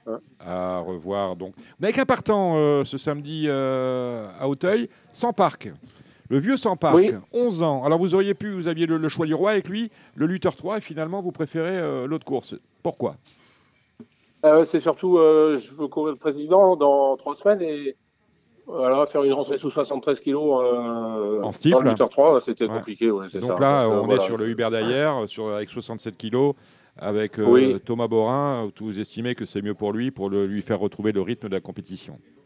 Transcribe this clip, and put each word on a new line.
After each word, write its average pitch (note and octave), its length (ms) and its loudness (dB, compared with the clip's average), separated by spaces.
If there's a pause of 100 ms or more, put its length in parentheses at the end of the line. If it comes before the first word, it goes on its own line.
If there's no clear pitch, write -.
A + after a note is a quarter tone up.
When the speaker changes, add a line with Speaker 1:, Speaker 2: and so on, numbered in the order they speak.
Speaker 1:
Hein. A2+ 120 -8 (220)
Speaker 2:
À F2+ 400 -6
revoir, F#2 560 -6
donc. F#2 220 -14
On - 240 -20
n'avait G#3+ 120 0
qu'un C4+ 100 0
partant, G3+ 520 0
euh, D3 280 2
ce C3+ 140 -10
samedi, D3 480 -6
euh, B2+ 800 -2 (120)
à C3+ 100 -4
Auteuil, F#3+ 420 0 (220)
Sans A#3 200 -4
Parc. C#3 400 0 (560)
Le C3+ 100 2
vieux A3 200 0
Sans G3 180 -2
Parc, D#3 200 4
Speaker 1:
Oui. F#3+ 140 6 (220)
Speaker 2:
onze A#3 300 0
ans. C#3+ 220 0
Alors D#3 140 2
vous F3 160 0
auriez G3 200 2
pu, G#3 160 -8
vous F3+ 180 -6
aviez E3 180 -2
le, D#3+ 120 0
le D#3+ 100 -2
choix E3 180 -4
du D#3 80 0
roi F#3+ 180 0
avec G3 160 -2
lui, G#3+ 220 -6 (260)
le D3+ 100 0
Luther F3+ 300 0
trois, G3+ 220 -6
et - 40 -8
finalement D#3+ 400 -8
vous F3 100 -6
préférez, E3 460 -4
euh, C3+ 280 -4
l'autre D3+ 200 -6
course. C3 300 -6 (260)
Pourquoi ? A#2+ 320 -4 (1300)
Speaker 1:
Euh, D#3 220 8
c'est D#3+ 140 -2
surtout, F3+ 360 0
euh, D#3 400 6
je B2 160 -8
veux D3 160 -8
courir D#3 240 -4
le C3 60 -12
président D#3+ 580 4
dans C#3 400 4
trois C#3+ 180 -8
semaines G3+ 280 2
et, D3 340 -6 (680)
voilà, C#3 400 2
faire C#3+ 180 0
une C#3 80 4
rentrée C#3 240 -2
sous C#3 140 -6
soixante-treize C#3 500 -2
kilos, D3+ 420 0
euh, A2+ 800 -2
Speaker 2:
En G#2+ 100 -4
steeple. D3+ 240 4
Speaker 1:
dans B2+ 40 6
le C3 100 4
Luther A2+ 200 2
trois, C#3 320 6
c'était A#2 240 -4
Speaker 2:
Ouais. G#2+ 100 -4
Speaker 1:
compliqué, A2+ 340 -2
ouais, G2 220 -2
c'est F#2+ 80 -6
Speaker 2:
Donc A#2+ 120 -2
Speaker 1:
ça. F2+ 60 0
Speaker 2:
là, C#3 260 4
Speaker 1:
Donc, A2 100 2
euh, G#2 60 2
Speaker 2:
on G#2 60 0
Speaker 1:
voilà. G2+ 160 2
Speaker 2:
est F#2+ 40 0
sur A2+ 100 -4
le A2 140 -2
Hubert A2+ 200 -2
Daillère, B2 580 0
sur, A2 200 -8
avec G#2 220 -6
soixante-sept A2+ 480 -12
kilos, B2+ 340 0 (460)
avec, G#2+ 400 -4
euh, G#2+ 80 0
Speaker 1:
Oui. A#2+ 340 6
Speaker 2:
Thomas A#2 260 -4
Borin, A#2+ 600 0
où G2+ 180 -12
vous G#2 160 -8
estimez A#2 340 -6
que A2+ 120 -8
c'est G2+ 160 -8
mieux G#2 120 -4
pour G#2 200 -4
lui, A#2+ 160 -4
pour G2 180 -6
le, G2+ 180 0
lui G2+ 140 -6
faire G2+ 180 -2
retrouver G#2 340 -2
le G2+ 100 0
rythme A2 260 -8
de G2 60 -6
la F#2+ 60 -4
compétition. F2 580 -16 (280)